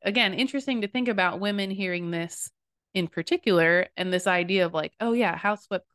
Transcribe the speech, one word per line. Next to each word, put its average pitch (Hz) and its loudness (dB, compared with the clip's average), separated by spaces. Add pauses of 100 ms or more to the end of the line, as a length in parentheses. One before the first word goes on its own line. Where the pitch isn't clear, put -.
again, 202 2
interesting 262 -2
to 202 -2
think 247 -4
about 185 0
women 202 -2
hearing 180 -4
this 170 -6 (440)
in 180 0
particular, 175 2
and 185 -4
this 180 0
idea 180 2
of, 170 -2
like, 156 -4
"Oh 233 0
yeah, 196 0
house 208 -2
swept 185 -6